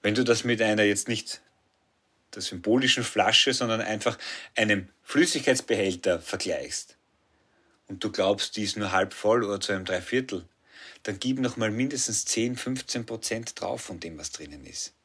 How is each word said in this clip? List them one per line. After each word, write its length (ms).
Wenn 140
du 100
das 200
mit 180
einer 220
jetzt 240
nicht 320
der 80
symbolischen 640
Flasche, 480
sondern 280
einfach 360
einem 320
Flüssigkeitsbehälter 1160
vergleichst 800
und 140
du 80
glaubst, 460
die 60
ist 140
nur 140
halb 220
voll 320
oder 160
zu 120
einem 120
Dreiviertel, 640
dann 160
gib 220
noch 160
mal 140
mindestens 540
zehn, 320
fünfzehn 480
Prozent 560
drauf 220
von 180
dem, 180
was 140
drinnen 320
ist. 300